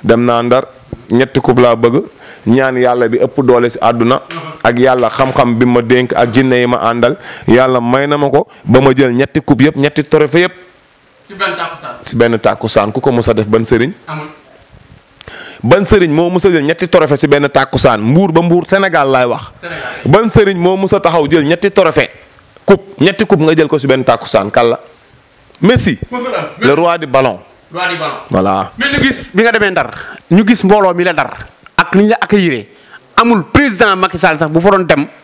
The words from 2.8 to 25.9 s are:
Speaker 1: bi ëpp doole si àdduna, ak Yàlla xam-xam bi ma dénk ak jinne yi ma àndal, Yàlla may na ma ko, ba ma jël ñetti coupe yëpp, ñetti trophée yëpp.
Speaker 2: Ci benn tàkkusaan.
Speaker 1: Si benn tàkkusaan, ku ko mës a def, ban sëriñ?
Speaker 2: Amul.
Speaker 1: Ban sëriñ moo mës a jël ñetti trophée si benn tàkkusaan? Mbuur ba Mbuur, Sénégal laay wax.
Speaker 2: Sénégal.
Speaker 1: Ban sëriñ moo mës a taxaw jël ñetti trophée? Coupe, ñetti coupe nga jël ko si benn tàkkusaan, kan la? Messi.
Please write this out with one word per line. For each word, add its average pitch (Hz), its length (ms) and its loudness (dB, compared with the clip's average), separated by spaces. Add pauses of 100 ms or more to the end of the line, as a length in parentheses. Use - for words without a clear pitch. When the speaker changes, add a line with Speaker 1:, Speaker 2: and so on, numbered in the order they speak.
Speaker 1:
bi 120 80 -2
ëpp 123 260 -2
doole 120 260 2
si - 120 -8
àdduna, 117 400 0 (420)
ak 120 160 0
Yàlla 123 300 2
xam-xam 127 480 0
bi 123 80 2
ma 120 160 2
dénk 123 340 0
ak 120 180 0
jinne 131 220 2
yi 123 120 0
ma 123 100 0 (100)
àndal, 120 300 0 (300)
Yàlla 127 340 2
may 131 260 0
na 147 100 -2
ma 143 120 0
ko, 139 180 0 (160)
ba 127 160 4
ma 135 160 4
jël 131 180 2
ñetti 135 280 -2
coupe 123 220 0
yëpp, 151 120 0
ñetti 143 300 -2
trophée 151 420 2
yëpp. 180 60 -8 (760)
Speaker 2:
Ci 202 80 -20
benn 185 220 -6
tàkkusaan. 165 440 -12
Speaker 1:
Si - 140 -12
benn 117 240 0
tàkkusaan, 104 520 -2
ku 127 100 -6
ko 139 100 0
mës 120 160 -2
a 113 60 0
def, 107 140 -2
ban 113 180 0
sëriñ? 123 260 0 (160)
Speaker 2:
Amul. 151 200 -12 (1300)
Speaker 1:
Ban 175 220 2
sëriñ 180 320 0
moo 170 160 0
mës 185 140 -2
a 190 60 4
jël 156 120 0
ñetti 170 240 -4
trophée 147 300 2
si 151 100 -2
benn 143 220 2
tàkkusaan? 135 500 0
Mbuur 160 320 2
ba 165 100 2
Mbuur, 175 260 0
Sénégal 170 440 0
laay 127 140 2
wax. - 260 -6 (100)
Speaker 2:
Sénégal. - 180 -14 (260)
Speaker 1:
Ban 214 240 2
sëriñ 196 280 0
moo 180 200 0
mës 190 180 -2
a - 60 0
taxaw 160 280 0
jël 156 160 2
ñetti 175 260 0
trophée? 156 380 0 (560)
Coupe, - 360 0
ñetti 190 240 0
coupe 165 160 2
nga 156 140 2
jël 156 120 2
ko 156 100 -2
si 135 100 -4
benn 131 180 0
tàkkusaan, 110 460 0
kan 120 180 2
la? 117 100 -2 (840)
Messi. 185 380 0 (100)